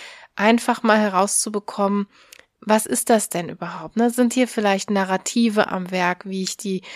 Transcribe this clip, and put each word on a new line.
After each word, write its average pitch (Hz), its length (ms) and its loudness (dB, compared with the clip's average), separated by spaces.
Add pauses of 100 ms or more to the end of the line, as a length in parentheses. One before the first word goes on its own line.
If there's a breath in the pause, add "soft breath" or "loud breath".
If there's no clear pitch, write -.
(340 loud breath)
einfach 226 480 2
mal 220 160 4
herauszubekommen, 202 1080 0 (560 soft breath)
was 214 240 2
ist - 240 -2
das 220 180 4
denn 170 220 -6
überhaupt, 175 480 -10
ne? 233 100 4
Sind 240 240 2
hier 254 160 2
vielleicht 196 420 -2
Narrative 202 800 0
am 180 220 -6
Werk, 180 360 -2
wie 190 160 -6
ich - 140 -6
die 190 240 -6 (160 loud breath)